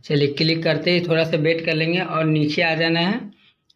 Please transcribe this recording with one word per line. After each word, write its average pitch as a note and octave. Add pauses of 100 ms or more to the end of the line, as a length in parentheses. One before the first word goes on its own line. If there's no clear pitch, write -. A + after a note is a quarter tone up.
चलिए, C#3+
click D#3+
करते D#3+
ही F3
थोड़ा E3
सा E3
wait E3
कर E3
लेंगे E3
और D#3+
नीचे D#3
आ E3
जाना E3
है। G#3 (560)